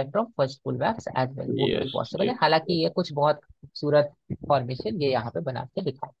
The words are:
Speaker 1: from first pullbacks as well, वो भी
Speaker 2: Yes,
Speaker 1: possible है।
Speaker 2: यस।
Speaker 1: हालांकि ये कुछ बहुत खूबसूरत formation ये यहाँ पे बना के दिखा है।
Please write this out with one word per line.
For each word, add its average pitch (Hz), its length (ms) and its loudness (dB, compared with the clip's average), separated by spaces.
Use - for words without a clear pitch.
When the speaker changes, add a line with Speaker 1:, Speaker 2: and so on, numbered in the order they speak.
Speaker 1:
from 226 260 0
first 135 280 0
pullbacks 135 420 -2
as 127 280 0
well, 131 140 -4
वो 110 160 2
भी 92 80 2
Speaker 2:
Yes, - 200 -2
Speaker 1:
possible - 320 -2
है। 254 60 2
Speaker 2:
यस। 240 80 -6
Speaker 1:
हालांकि 160 420 4
ये 165 140 2
कुछ 175 160 -2
बहुत 147 240 2
खूबसूरत - 760 0
formation 139 540 0
ये 139 80 2
यहाँ 120 240 0
पे 170 60 -4
बना 131 240 -6
के 190 180 -6
दिखा - 240 -4
है। - 140 -18